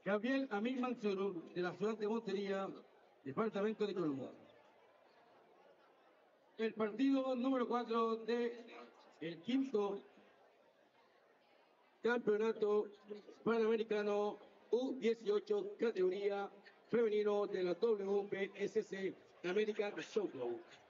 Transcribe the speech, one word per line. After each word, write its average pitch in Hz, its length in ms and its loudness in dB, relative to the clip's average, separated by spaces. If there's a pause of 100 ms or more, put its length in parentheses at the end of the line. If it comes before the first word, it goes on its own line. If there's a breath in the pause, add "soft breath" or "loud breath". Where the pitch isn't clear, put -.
Gabriel 247 460 0
Amín 240 300 0
Mansur 202 600 -2 (140)
de 175 80 -2
la 175 120 -2
ciudad 214 220 -2
de 208 120 -2
Montería, 196 600 -2 (560)
departamento 208 640 0
de 190 80 -4
Colima. 139 340 -2 (2250)
El 220 160 -2
partido 262 640 2
número 247 320 2
cuatro 226 480 0
de 240 480 -2 (560)
el 165 220 -8
quinto 214 580 0 (2000)
campeonato 214 840 2 (560)
panamericano 208 920 2 (340)
U 254 260 0
dieciocho, 208 800 0
categoría 202 720 2 (380)
femenino 208 580 4
de 196 160 -2
la 180 120 2
W 202 540 2
B 196 280 -2
S 202 260 -2
C 190 320 -4 (300)
América 208 480 0 (100)
Softball. 127 580 -2 (280)